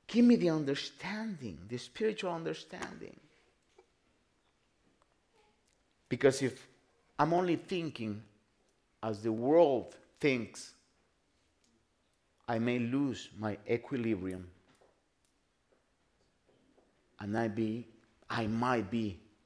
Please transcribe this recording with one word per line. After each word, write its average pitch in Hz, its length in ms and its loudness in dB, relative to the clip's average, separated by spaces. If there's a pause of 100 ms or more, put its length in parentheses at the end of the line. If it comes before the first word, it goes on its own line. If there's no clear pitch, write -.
give 240 180 6
me 240 120 8
the 170 120 4
understanding, 156 1160 -4
the 120 100 -8
spiritual 202 560 -4
understanding." - 840 -10 (3000)
Because 131 320 6
if 123 260 -4 (520)
I'm 151 120 4
only 175 260 2
thinking 120 680 -6 (800)
as 107 180 -4
the 113 100 0
world 131 640 4 (240)
thinks, 127 540 -2 (1700)
I 117 100 0
may 123 220 2
lose 127 580 -2
my 104 220 -4 (100)
equilibrium. 104 800 -2 (2750)
And 104 180 -4
I 113 100 0
be, 113 400 -2 (400)
I 113 200 -2
might 113 420 0
be 107 300 -4 (260)